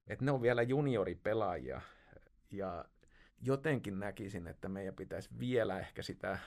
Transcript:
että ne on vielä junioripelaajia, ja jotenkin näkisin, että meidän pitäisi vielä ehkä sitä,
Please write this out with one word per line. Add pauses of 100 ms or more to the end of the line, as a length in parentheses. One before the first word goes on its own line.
että
ne
on
vielä
junioripelaajia, (720)
ja (560)
jotenkin
näkisin,
että
meidän
pitäisi (100)
vielä
ehkä
sitä,